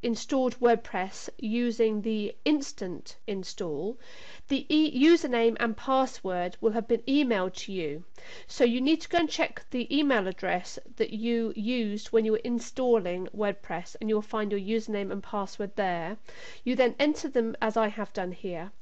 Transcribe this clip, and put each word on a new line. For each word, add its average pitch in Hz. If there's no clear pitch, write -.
installed 247
WordPress 226
using 226
the 214
instant 269
install, 185
the 277
e-, 302
username 247
and 226
password 202
will 220
have 220
been 226
emailed 233
to -
you. 165
So -
you 240
need 302
to -
go 349
and 320
check -
the 247
email 269
address 185
that -
you 226
used 214
when 226
you 220
were 214
installing 226
WordPress, 202
and 220
you'll 214
find 214
your 202
username 208
and 196
password 202
there. 180
You 247
then 247
enter 302
them 226
as 220
I 220
have 208
done 180
here 175